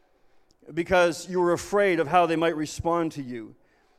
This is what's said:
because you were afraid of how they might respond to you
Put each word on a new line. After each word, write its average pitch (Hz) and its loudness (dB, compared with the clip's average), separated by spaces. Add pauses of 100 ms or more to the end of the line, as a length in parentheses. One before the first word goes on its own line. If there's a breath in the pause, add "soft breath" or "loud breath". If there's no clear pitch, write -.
(720)
because 175 2
you 180 -2
were 175 4
afraid 185 2
of 139 -2
how 175 4
they 165 0
might 165 0
respond 165 -4
to 147 -10
you 120 -12 (440)